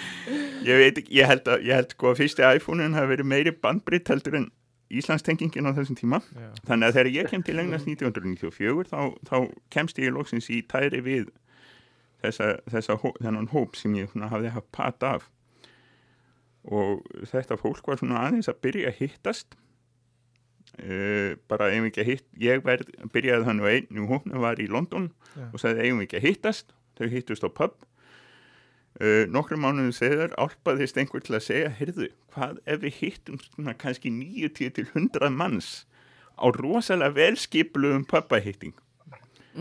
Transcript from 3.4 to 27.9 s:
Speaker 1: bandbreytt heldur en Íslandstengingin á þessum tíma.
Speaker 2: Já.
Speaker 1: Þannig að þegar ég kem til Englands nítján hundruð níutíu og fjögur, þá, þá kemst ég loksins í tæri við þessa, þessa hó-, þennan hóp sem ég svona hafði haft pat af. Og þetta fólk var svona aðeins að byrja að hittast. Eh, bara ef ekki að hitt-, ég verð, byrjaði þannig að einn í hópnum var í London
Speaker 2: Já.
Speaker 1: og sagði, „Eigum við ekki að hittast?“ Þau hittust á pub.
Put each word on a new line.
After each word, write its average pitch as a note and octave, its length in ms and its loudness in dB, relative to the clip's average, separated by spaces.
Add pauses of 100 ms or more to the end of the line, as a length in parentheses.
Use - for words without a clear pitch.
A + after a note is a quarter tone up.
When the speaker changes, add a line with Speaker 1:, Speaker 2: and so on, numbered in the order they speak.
Speaker 1:
bandbreytt F3 560 0
heldur C#3 300 -2
en - 80 -6 (400)
Íslandstengingin D3+ 800 -2
á C3+ 60 -2
þessum C#3 180 -4
tíma. A#2+ 240 0 (160)
Speaker 2:
Já. A#2 140 -16 (180)
Speaker 1:
Þannig A2+ 220 4
að A#2+ 80 4
þegar B2+ 180 6
ég E3+ 160 -2
kem F#3 160 -2
til D#3+ 160 -2
Englands D#3+ 240 -4
nítján D3 240 -2
hundruð F#2 160 -6
níutíu F2+ 220 -4
og - 80 -12
fjögur, C#3 340 -2
þá, D3 100 -6 (280)
þá C3+ 80 0 (340)
kemst D3+ 320 -2
ég B2+ 140 2
loksins C#3 340 -4
í A2+ 160 -4
tæri C#3+ 400 0
við C3 220 -2 (960)
þessa, G#2+ 320 0 (140)
þessa A2 280 0
hó-, - 220 -2
þennan A2 320 -4
hóp C#3 260 -2
sem G#2 200 -2
ég G2 120 -6
svona G#2+ 220 -6
hafði A2+ 240 -4
haft - 180 -12
pat B2+ 320 -4
af. C3+ 220 -4 (1400)
Og G2+ 380 -2 (260)
þetta C3 300 -4
fólk - 260 -6
var C#3 140 -2
svona B2 260 -2
aðeins A3+ 240 0
að - 160 -6
byrja C3+ 240 -2
að - 80 -10
hittast. - 560 -6 (1200)
Eh, G2 580 -2 (140)
bara G#2 240 2
ef A2+ 140 0
ekki G#2+ 140 -2
að A#2 100 0
hitt-, - 160 -8 (120)
ég B2+ 240 2
verð, B2+ 260 0 (220)
byrjaði A#2 360 2
þannig G#2 180 2
að A2 100 6
einn G#2+ 260 -4
í G#2 80 -4
hópnum C3 340 -2
var A#2 180 -2
í G2+ 80 -4
London E3+ 380 -4 (260)
Speaker 2:
Já. C3 160 -14
Speaker 1:
og B2 120 -12
sagði, A2+ 240 2
„Eigum A#2+ 160 2
við F#2 60 -6
ekki F2+ 120 -4
að B2+ 80 2
hittast?“ - 480 -2 (240)
Þau A#2 80 -2
hittust A#2+ 360 -6
á F#2 60 0
pub. - 240 -2 (1300)